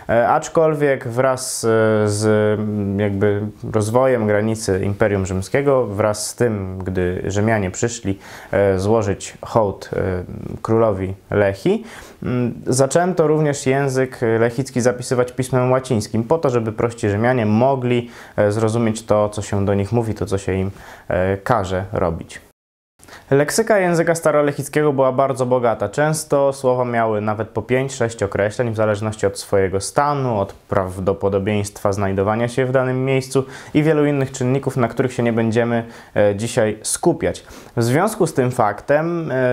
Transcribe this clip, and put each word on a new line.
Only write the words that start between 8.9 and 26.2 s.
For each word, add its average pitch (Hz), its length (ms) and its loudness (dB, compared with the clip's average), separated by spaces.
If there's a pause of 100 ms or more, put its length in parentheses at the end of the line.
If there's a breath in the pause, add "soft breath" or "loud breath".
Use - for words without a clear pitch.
hołd, - 480 -2
e, 92 320 -2 (380)
królowi 104 520 0 (160)
Lechi, 104 540 0 (380 loud breath)
mm, 123 320 -2 (120)
zaczęto 160 600 2
również 151 400 0
język 131 540 0 (200)
lechicki 120 400 0
zapisywać 123 520 0
pismem 127 400 0
łacińskim, 113 520 0
po 160 140 2
to, 156 120 0
żeby 113 220 0
prości 113 380 -2
Rzymianie 113 360 2
mogli, 123 640 2 (260 loud breath)
e, 104 160 4
zrozumieć 110 500 0
to, 104 260 2
co 104 140 -6
się 101 220 -2
do 101 100 2
nich 98 180 -2
mówi, 113 220 0
to, 101 120 -4
co 98 120 -2
się 92 160 -4
im, 95 160 -2 (380 loud breath)
e, 92 280 0
każe 95 560 -2
robić. 87 560 -4 (840 loud breath)
Leksyka 196 480 2
języka 170 360 2
starolechickiego 147 800 2
była 131 200 2
bardzo 131 340 0
bogata. 117 420 2
Często 147 640 0